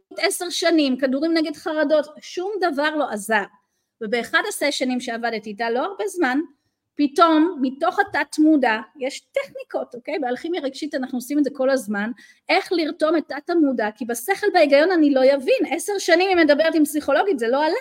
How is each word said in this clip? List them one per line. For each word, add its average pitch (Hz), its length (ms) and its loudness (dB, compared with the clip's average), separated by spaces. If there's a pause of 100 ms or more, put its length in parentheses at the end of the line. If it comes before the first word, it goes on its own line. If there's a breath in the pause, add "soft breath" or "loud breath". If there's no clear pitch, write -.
(180)
עשר 349 320 -4
שנים, 311 480 0
כדורים 285 360 -2
נגד 320 220 0
חרדות, 311 500 0 (160)
שום 370 300 -8 (100)
דבר 302 340 -2
לא 285 140 -2
עזר. 214 340 -2 (580)
ובאחד 233 480 -2
הסשנים 269 500 -2
שעבדתי 226 500 -6
איתה, 220 200 -4
לא 233 100 -2
הרבה 392 280 -6
זמן, 294 320 0 (560)
פתאום, 320 680 2
מתוך 320 380 -2
התת 311 400 -2
מודע, 277 380 4 (220)
יש 269 200 -6
טכניקות, - 760 -8
אוקיי? 311 240 -8
באלכימיה 302 420 -6
רגשית 285 340 -8
אנחנו 262 220 -6
עושים 285 220 -4
את 294 40 4
זה 269 100 -2
כל 262 160 0
הזמן, 208 420 -2 (380 soft breath)
איך 349 220 0
לרתום 320 460 0
את 294 100 -2
תת 277 220 -10
המודע, 269 460 2
כי 254 100 -10
בשכל 381 480 -2
בהיגיון 302 380 6
אני 302 220 4
לא 262 120 4
יבין, 285 440 2
עשר 330 280 -4
שנים 370 320 2
היא 349 160 4
מדברת 302 300 4
עם 311 100 4
פסיכולוגית, 302 540 0
זה 233 80 -2
לא 269 180 2
עלה. 330 160 0